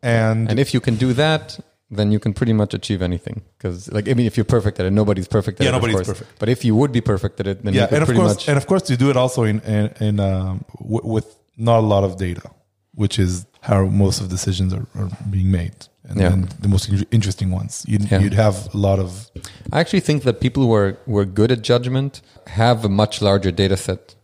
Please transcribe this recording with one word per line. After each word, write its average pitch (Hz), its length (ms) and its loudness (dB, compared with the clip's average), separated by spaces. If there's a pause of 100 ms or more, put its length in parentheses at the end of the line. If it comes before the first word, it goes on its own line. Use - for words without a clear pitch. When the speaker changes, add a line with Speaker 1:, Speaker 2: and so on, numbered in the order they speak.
Speaker 1:
And 113 480 0
Speaker 2:
And 110 100 0
if 139 140 -2
you 123 60 2
can 117 160 -2
do 127 180 0
that, 151 440 -2 (320)
then 104 220 0
you 107 60 2
can 104 160 -2
pretty 117 180 0
much 104 220 0
achieve 101 260 -4
anything. 90 420 -6 (160)
'Cause, 90 340 -8
like, 104 160 -4
I 123 60 2
mean, 120 120 2
if 104 100 -2
you're 113 80 2
perfect 107 360 0
at 90 60 0
it, 92 60 0
nobody's 101 360 2
perfect 101 320 -2
at - 40 2
Speaker 1:
Yeah, 135 60 4
Speaker 2:
it, 127 40 0
of 127 80 2
Speaker 1:
nobody's 113 140 0
Speaker 2:
course. 90 120 -2
Speaker 1:
perfect. - 300 -12
Speaker 2:
But 104 120 -2
if 123 140 -2
you 113 120 4
would 135 160 2
be 120 80 2
perfect 101 400 -4
at 95 60 -4
it, 95 180 -6
then 104 80 -2
Speaker 1:
Yeah, 101 100 4
Speaker 2:
you 98 60 2
could 135 60 0
Speaker 1:
and 151 80 4
of 160 60 2
Speaker 2:
pretty 117 120 4
Speaker 1:
course, 107 140 4
Speaker 2:
much - 140 -6
Speaker 1:
and 143 100 2
of 139 80 -4
course, 185 240 0
you 127 60 0
do 131 120 4
it 135 80 2
also 127 280 0
in, 107 160 0
in, 104 300 -2 (100)
in, 107 200 0
um, 95 440 -2 (160)
w-, 110 340 -4
with - 220 -4 (200)
not 117 220 2
a 110 80 2
lot 101 180 4
of 92 140 -2
data, 90 240 -6 (520)
which 104 240 -2
is 90 280 0 (160)
how 98 240 2
most 98 340 0
of 95 80 -8
decisions 92 460 -2
are, - 120 -6 (120)
are 98 100 -4 (220)
being 95 200 0
made. 85 360 -4 (220)
And 101 120 -2
Speaker 2:
Yeah. 92 100 4
Speaker 1:
then 92 180 0 (120)
the 104 80 0
most 95 200 2
in-, 101 220 0
interesting 98 400 0
ones. 98 380 -6
You'd, 101 220 0
Speaker 2:
Yeah. 98 100 4
Speaker 1:
you'd 98 140 2
have 104 400 2
a - 20 -2
lot 98 220 2
of 92 320 -8 (420)
Speaker 2:
I 151 80 0
actually 175 200 0
think 151 240 0
that 123 160 0
people 127 240 0
who 117 100 4
are, 98 320 2
who 113 120 -2
are 98 60 2
good 107 260 2
at 120 120 0
judgment 127 580 -2 (280)
have 113 360 2
a 107 40 2
much 104 340 0
larger 98 280 2
data 95 260 2
set - 480 -8